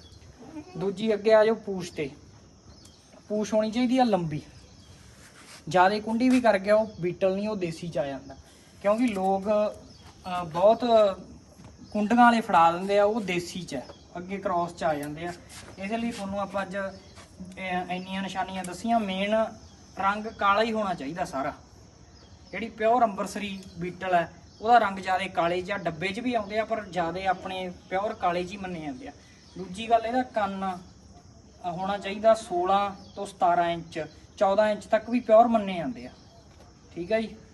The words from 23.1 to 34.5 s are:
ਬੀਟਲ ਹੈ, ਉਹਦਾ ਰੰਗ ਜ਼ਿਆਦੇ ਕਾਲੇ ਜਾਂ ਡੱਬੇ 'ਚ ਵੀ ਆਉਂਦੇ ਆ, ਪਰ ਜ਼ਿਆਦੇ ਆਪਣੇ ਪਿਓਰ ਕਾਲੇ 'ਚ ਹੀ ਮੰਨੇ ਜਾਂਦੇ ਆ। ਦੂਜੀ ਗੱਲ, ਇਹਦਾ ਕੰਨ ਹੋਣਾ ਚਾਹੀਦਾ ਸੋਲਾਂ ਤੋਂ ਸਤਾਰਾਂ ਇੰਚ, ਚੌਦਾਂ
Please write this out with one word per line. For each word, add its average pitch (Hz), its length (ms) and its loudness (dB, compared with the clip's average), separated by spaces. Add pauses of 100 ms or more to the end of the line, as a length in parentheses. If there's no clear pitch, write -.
ਬੀਟਲ 180 360 -4
ਹੈ, 165 180 2 (280)
ਉਹਦਾ 226 180 6
ਰੰਗ 196 200 2
ਜ਼ਿਆਦੇ 185 300 -2
ਕਾਲੇ 175 340 0
ਜਾਂ 196 160 -6
ਡੱਬੇ 170 300 -4
'ਚ 196 120 -6
ਵੀ 247 140 -2
ਆਉਂਦੇ 208 240 -2
ਆ, 220 60 0
ਪਰ 214 200 -4
ਜ਼ਿਆਦੇ 180 420 -4
ਆਪਣੇ 185 440 -4 (200)
ਪਿਓਰ 202 240 -2
ਕਾਲੇ 180 300 -2
'ਚ 180 80 -10
ਹੀ 208 40 -10
ਮੰਨੇ 180 240 -10
ਜਾਂਦੇ 139 280 -10
ਆ। 143 40 -14 (460)
ਦੂਜੀ 190 320 -10
ਗੱਲ, 226 160 4
ਇਹਦਾ 254 160 0
ਕੰਨ 196 560 -4 (880)
ਹੋਣਾ 190 320 -4
ਚਾਹੀਦਾ 208 360 2
ਸੋਲਾਂ 349 560 0 (240)
ਤੋਂ 202 120 -8
ਸਤਾਰਾਂ 175 440 2
ਇੰਚ, 165 340 -6 (320)
ਚੌਦਾਂ 208 340 4